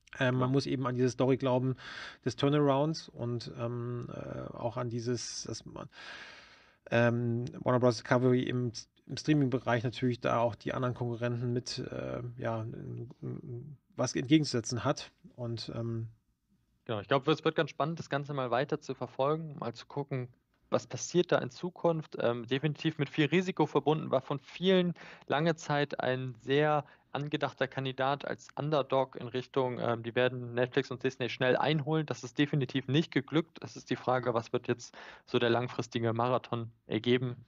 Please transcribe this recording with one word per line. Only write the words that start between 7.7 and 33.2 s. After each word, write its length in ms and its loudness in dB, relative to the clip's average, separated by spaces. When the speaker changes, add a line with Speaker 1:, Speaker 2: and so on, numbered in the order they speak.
Speaker 1:
Bros. 160 6
Discovery 480 4
im, 300 -2
im 100 -8
Streaming-Bereich 680 2
natürlich 360 -2
da 200 2
auch 160 0
die 180 -6
anderen 200 -2
Konkurrenten 600 -2
mit, 260 -4
äh, 420 -6
ja, 240 -4
n-, 480 -8
n-, 560 -10
was 180 -2
entgegenzusetzen 720 2
hat. 280 -2
Und, 360 -8
ähm, 360 -4
Speaker 2:
Genau, 140 -4
ich 80 -10
glaube, 240 2
es 140 0
wird 100 0
ganz 140 0
spannend, 280 -4
das 120 -10
Ganze 240 -4
mal 180 -2
weiter 300 0
zu 120 -8
verfolgen, 640 -2
mal 160 -6
zu 120 -16
gucken, 420 -6
was 160 0
passiert 460 0
da 60 4
in 120 -2
Zukunft. 720 -2
Ähm, 260 0
definitiv 520 0
mit 120 0
viel 180 2
Risiko 380 2
verbunden, 460 2
war 100 2
von 180 -6
vielen 540 2
lange 280 2
Zeit 440 0
ein 420 -2
sehr 420 4
angedachter 560 -2
Kandidat 580 -2
als 300 -6
Underdog 600 0
in 120 -8
Richtung, 520 -2
ähm, 220 0
die 140 -4
werden 400 0
Netflix 340 2
und 140 -8
Disney 260 0
schnell 260 2
einholen. 520 2
Das 160 -6
ist 160 -6
definitiv 480 2
nicht 240 2
geglückt. 500 0